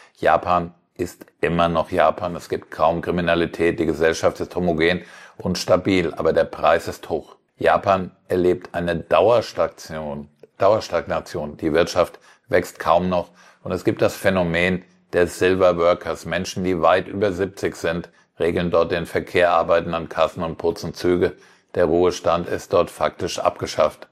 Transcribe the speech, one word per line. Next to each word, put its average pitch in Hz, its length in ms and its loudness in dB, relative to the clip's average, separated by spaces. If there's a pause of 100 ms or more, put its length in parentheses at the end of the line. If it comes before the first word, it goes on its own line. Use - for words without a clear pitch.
(180)
Japan 85 560 0 (200)
ist - 300 -10 (160)
immer 85 280 2
noch 82 220 -2
Japan. 85 460 2
Es - 120 -14
gibt - 220 -8
kaum 82 300 0
Kriminalität. 85 800 0
Die 80 60 0
Gesellschaft 80 520 0
ist - 160 -8
homogen 87 480 0 (360)
und 90 180 -4
stabil, 90 580 2
aber 80 180 0
der 76 120 2
Preis 78 420 0
ist - 220 -12
hoch. - 280 -8 (200)
Japan 90 560 2 (160)
erlebt 90 440 0
eine 85 240 -2
Dauerstation-, 80 1300 0 (300)
Dauerstagnation. 85 960 -2
Die 80 160 -2
Wirtschaft 85 460 0 (300)
wächst - 300 -2
kaum 87 300 2
noch. 90 220 -4 (320)
Und 92 100 -8
es 92 120 -6
gibt 110 160 -2
das 107 160 2
Phänomen 90 680 0 (280)
der 87 140 4
Silver 92 500 2
Workers. 85 480 0
Menschen, 90 400 -6
die 90 160 0
weit 90 280 2
über 101 240 -2
siebzig 90 440 -4
sind, 82 320 -4 (300)
regeln 87 320 0
dort 85 220 2
den 85 120 -2
Verkehr, 87 460 0
arbeiten 85 420 2
an 82 160 -6
Kassen 82 340 -2
und 80 140 -6
putzen 85 380 -4
Züge. 90 400 0 (400)
Der 90 100 2
Ruhestand 87 640 0
ist - 240 -6
dort 87 180 2
faktisch - 480 -4
abgeschafft. - 720 -2